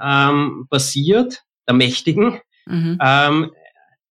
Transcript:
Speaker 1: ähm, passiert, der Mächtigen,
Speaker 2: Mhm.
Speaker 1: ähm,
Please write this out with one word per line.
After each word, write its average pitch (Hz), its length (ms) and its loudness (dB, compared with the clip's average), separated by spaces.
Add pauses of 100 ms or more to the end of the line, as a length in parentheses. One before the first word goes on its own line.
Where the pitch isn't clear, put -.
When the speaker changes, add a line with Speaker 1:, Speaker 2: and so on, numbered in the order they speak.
Speaker 1:
ähm, 143 680 0
passiert, 165 760 -2 (260)
der 123 60 2
Mächtigen, 156 640 0 (280)
Speaker 2:
Mhm. 170 320 -2
Speaker 1:
ähm, 147 520 2 (580)